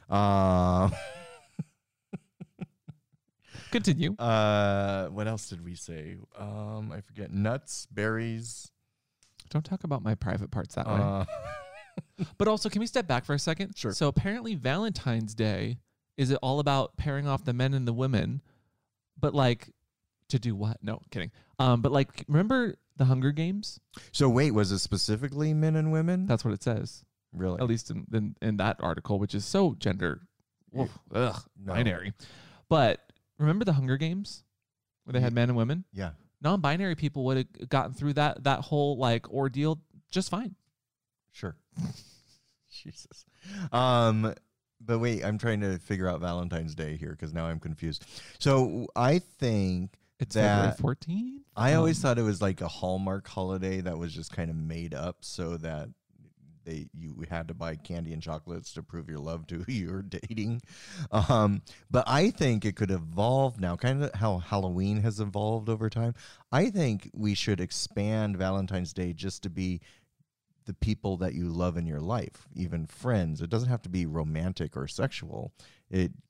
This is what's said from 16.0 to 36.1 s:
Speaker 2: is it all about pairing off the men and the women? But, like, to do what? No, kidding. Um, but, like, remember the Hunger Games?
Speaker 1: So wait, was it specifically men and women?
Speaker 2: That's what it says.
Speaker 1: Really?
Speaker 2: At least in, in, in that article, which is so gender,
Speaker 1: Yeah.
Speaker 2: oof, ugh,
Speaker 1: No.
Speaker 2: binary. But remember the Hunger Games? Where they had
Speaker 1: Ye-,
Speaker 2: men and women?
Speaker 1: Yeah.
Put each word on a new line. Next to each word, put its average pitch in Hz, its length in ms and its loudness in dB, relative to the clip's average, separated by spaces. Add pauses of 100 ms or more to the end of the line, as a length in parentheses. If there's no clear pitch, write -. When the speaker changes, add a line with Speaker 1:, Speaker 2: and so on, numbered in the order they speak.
Speaker 2:
is 135 160 2
it 139 100 2
all 135 160 2
about 139 380 0
pairing 143 320 -2
off 135 160 -2
the 123 80 0
men 131 220 2
and 131 120 0
the 117 60 2
women? 127 500 0 (720)
But, 143 180 0
like, 123 360 2 (600)
to 131 100 2
do 110 160 -2
what? 104 260 -4
No, 104 180 -6 (120)
kidding. 87 180 -6 (300)
Um, 123 200 6
but, 123 120 4
like, 139 340 2
remember 214 480 4 (220)
the 139 80 4
Hunger 131 260 4
Games? 170 480 -2 (320)
Speaker 1:
So 139 180 4
wait, 131 220 6
was 104 220 4
it 95 80 2
specifically 139 720 0
men 156 220 4
and 156 160 2
women? 175 340 2
Speaker 2:
That's 120 180 2
what 107 100 2
it - 100 -6
says. - 400 -2 (280)
Speaker 1:
Really? 90 280 -2
Speaker 2:
At 127 80 2
least 113 240 -2
in, - 200 -6
in, 104 300 -2
in 107 140 0
that 98 240 0
article, 87 400 -2
which 104 160 -2
is 101 80 -2
so 190 340 2
gender, 92 440 -2 (500)
Speaker 1:
Yeah. 131 100 -2
Speaker 2:
oof, - 160 -4 (160)
ugh, 117 260 0 (240)
Speaker 1:
No. 95 100 -4
Speaker 2:
binary. 98 380 0 (560)
But 135 320 6 (380)
remember 160 260 4
the 190 80 4
Hunger 131 240 4
Games? 170 480 -4 (600)
Where 127 100 -4
they 127 60 2
had 123 120 4
Speaker 1:
Ye-, 117 40 -2
Speaker 2:
men 120 120 6
and 123 80 2
women? 135 280 2 (100)
Speaker 1:
Yeah. 95 160 -4 (320)